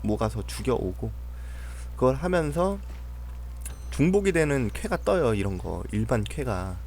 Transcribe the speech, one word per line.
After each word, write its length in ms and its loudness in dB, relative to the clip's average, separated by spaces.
모가서 440 0
죽여오고 640 -2
그걸 200 4
하면서 640 2
중복이 420 4
되는 420 4
쾌가 300 -2
떠요. 300 4
이런 240 0
거 340 -4
일반 320 2
쾌가 640 -4